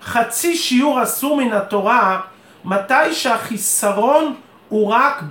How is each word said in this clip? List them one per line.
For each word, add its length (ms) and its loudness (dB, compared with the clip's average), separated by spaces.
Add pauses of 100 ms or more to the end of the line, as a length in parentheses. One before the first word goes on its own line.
חצי 540 -2
שיעור 460 2
אסור 340 -2
מן 160 0
התורה, 680 0 (440)
מתי 480 0
שהחיסרון 1200 0 (340)
הוא 200 2
רק 420 2